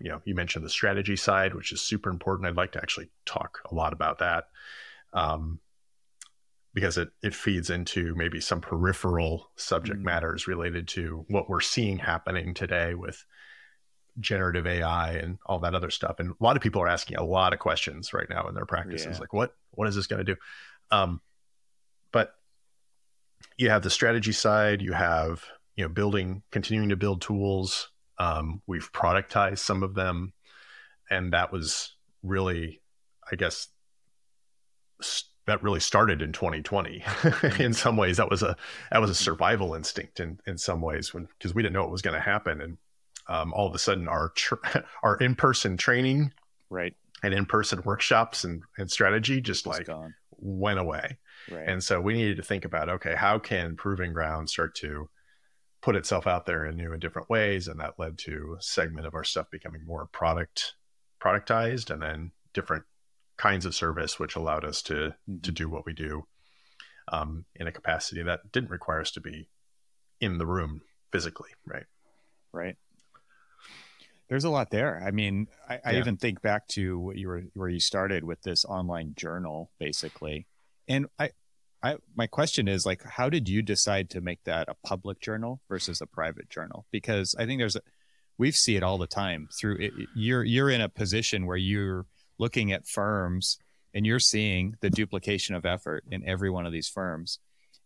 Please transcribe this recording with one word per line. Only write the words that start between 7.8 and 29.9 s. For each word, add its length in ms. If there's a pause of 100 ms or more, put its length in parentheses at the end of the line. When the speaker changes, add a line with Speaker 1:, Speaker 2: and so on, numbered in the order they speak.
Speaker 1:
maybe 240
some 200
peripheral 960
subject 440
Speaker 2:
Mm. 40
Speaker 1:
matters 440
related 400
to 400
what 200
we're 120
seeing 380
happening 560
today 400
with 300 (920)
generative 480
A 160
I 300
and 340
all 140
that 140
other 160
stuff. 280
And 120
a 40 (100)
lot 120
of 60
people 200
are 60
asking 280
a 80
lot 280
of 60
questions 540
right 160
now 200
in 60
their 120
practices, 500
Speaker 2:
Yeah. 40
Speaker 1:
like, 120
"What, 220 (160)
what 180
is 60
this 120
gonna 180
do?" 120 (540)
Um, 300 (920)
but 220 (1200)
you 140
have 120
the 80
strategy 420
side, 500
you 100
have, 520 (320)
you 80
know, 40
building, 640
continuing 400
to 60
build 260
tools. 680 (280)
Um, 480
we've 260
productized 680
some 240
of 120